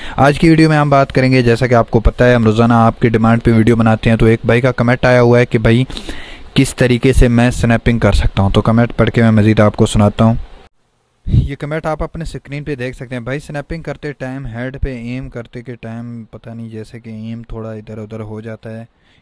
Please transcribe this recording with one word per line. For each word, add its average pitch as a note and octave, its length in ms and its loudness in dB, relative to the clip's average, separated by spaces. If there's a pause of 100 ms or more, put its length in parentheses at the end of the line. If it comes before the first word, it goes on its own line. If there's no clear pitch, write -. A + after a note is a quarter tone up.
(180)
आज C#3 200 2
की E3 120 4
वीडियो D#3+ 200 4
में D#3 80 2
हम D3 120 2
बात C#3 220 2
करेंगे, C3 320 2
जैसा A#2 240 2
कि A#2+ 80 2
आपको A#2 240 2
पता A#2 260 2
है, B2 100 4
हम A#2 100 2
रोज़ाना A#2 320 2
आपकी A2+ 320 2
demand A2+ 320 2
पे A#2+ 100 2
वीडियो A2+ 240 4
बनाते A2+ 340 2
हैं। A#2 100 2
तो A#2 80 4
एक A2+ 180 4
भाई A#2 160 2
का B2+ 100 2
comment B2 340 0
आया B2 140 4
हुआ A#2+ 200 4
है B2 60 2
कि - 120 -2
भाई A#2 300 2 (680)
किस C3+ 200 0
तरीके B2 380 2
से C3 140 6
मैं A#2+ 240 2
snapping A#2 500 0
कर G2+ 120 2
सकता - 300 2
हूँ, G2 80 0
तो G#2+ 100 2
comment A#2 300 2
पढ़ A2 180 0
के A#2+ 120 0
मैं A2+ 100 4
मज़ीद A2 300 4
आपको G#2 240 2
सुनाता G#2 400 2
हूँ। A2+ 140 2 (920)
ये - 260 0
कमेंट D3+ 300 -8
आप D#3 180 -6
अपने D#3+ 220 -10
स्क्रीन C#3+ 380 -12
पे D3 120 -8
देख B2 200 -8
सकते B2+ 200 -12
हैं। A#2+ 100 -10
"भाई, C3+ 140 -8
snapping C#3+ 440 -12
करते C#3+ 300 -10
time, C3+ 340 -12
head A#2+ 300 -10
पे B2 400 -8
एम C3+ 120 -12
करते A#2+ 320 -14
के A#2+ 140 -16
time A#2 500 -14
पता A2+ 280 -20
नहीं, A2+ 160 -14
जैसे A2 300 -16
कि A2 320 -14
एम A#2 120 -12
थोड़ा A2 300 -12
इधर A2 260 -14
उधर A2 200 -14
हो G#2+ 220 -12
जाता A2 280 -16
है, A2+ 180 -16 (340)